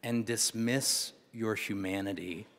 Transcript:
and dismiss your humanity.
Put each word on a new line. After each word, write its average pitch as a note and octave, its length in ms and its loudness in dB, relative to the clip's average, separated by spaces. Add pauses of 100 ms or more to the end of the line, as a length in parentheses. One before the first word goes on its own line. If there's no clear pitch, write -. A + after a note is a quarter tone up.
and A#2 200 0
dismiss A#2 880 2 (200)
your A2+ 220 2
humanity. G2 880 -2 (140)